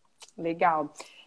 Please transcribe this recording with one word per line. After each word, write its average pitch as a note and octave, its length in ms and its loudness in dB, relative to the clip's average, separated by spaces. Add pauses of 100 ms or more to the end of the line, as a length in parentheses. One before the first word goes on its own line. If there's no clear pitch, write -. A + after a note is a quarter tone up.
(380)
Legal. E3 560 0 (320)